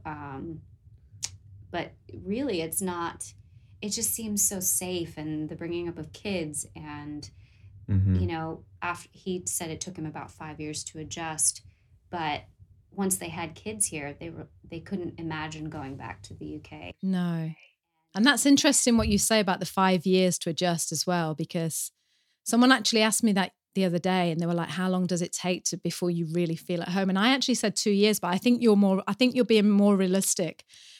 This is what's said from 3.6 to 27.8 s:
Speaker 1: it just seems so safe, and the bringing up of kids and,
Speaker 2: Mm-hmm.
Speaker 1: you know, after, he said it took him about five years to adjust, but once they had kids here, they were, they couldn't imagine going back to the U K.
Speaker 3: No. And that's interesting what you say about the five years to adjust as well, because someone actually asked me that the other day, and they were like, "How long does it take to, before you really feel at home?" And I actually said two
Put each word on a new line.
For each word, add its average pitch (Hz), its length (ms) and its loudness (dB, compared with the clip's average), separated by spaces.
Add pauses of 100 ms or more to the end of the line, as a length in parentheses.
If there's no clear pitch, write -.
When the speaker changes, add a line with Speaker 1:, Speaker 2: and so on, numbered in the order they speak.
Speaker 1:
it 214 80 -8
just 220 240 -4
seems 208 340 -2
so 196 120 -4
safe, 180 580 -4
and 156 320 -6
the 165 60 -10
bringing 170 320 -6
up 165 100 -8
of 156 160 -12
kids 170 520 -6 (100)
and, 147 540 -12 (600)
Speaker 2:
Mm-hmm. 95 280 4
Speaker 1:
you 90 100 2
know, 160 380 -6 (180)
after, 175 280 -6
he 180 360 -8
said 165 240 -6
it 160 100 -8
took 175 160 -10
him 156 80 -6
about 156 240 -10
five 156 300 -14
years 151 260 -8
to - 140 -14
adjust, 156 640 -4 (500)
but 156 320 -4 (480)
once 190 260 -2
they 170 120 -10
had 165 260 -10
kids 214 320 -6
here, 143 320 -8
they 165 100 -12
were, 156 180 -14 (220)
they 165 100 -12
couldn't 175 400 -8
imagine 156 520 -8
going 139 240 -10
back 117 280 -14
to - 120 -18
the - 100 -14
U 151 140 -10
K. 151 420 -16
Speaker 3:
No. 175 500 -2 (640)
And 208 120 2
that's 269 200 6
interesting 277 500 6
what 220 120 2
you 202 100 4
say 220 220 4
about 190 200 2
the 185 60 -4
five 185 400 2
years 185 340 4
to 170 120 -4
adjust 165 400 -2
as 156 160 -2
well, 170 260 0
because 165 580 -4 (520)
someone 247 280 6
actually 226 300 4
asked 214 220 2
me 220 100 4
that 185 200 2 (200)
the 190 120 2
other 175 140 2
day, 185 320 2
and 160 80 -2
they 165 60 0
were 170 80 0
like, 165 160 -2
"How 185 200 -2
long 180 180 0
does 170 160 -2
it 170 80 -6
take - 340 -4
to, 170 120 -4
before 175 340 -2
you 170 200 -2
really 170 240 0
feel 175 280 -4
at - 60 -6
home?" 190 200 0
And 190 80 2
I 220 160 4
actually 254 220 2
said 214 200 0
two - 160 0